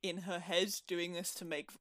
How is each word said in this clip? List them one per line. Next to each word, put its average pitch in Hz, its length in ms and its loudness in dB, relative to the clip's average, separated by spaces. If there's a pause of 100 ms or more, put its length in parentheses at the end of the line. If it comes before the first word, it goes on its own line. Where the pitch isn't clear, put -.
in 175 200 0
her 175 180 -2
head 185 340 4 (140)
doing 175 240 0
this 175 200 -2
to - 120 -6
make 156 260 -4 (100)